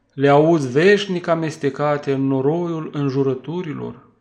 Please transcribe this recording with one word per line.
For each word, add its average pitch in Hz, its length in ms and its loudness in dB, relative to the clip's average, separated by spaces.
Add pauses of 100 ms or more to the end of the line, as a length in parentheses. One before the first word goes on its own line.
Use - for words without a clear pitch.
(120)
le 139 160 2
auzi 147 400 4
veșnic 185 580 2
amestecate 147 880 -2
în 135 140 -2
noroiul 156 680 -2
înjurăturilor 135 1120 -4 (140)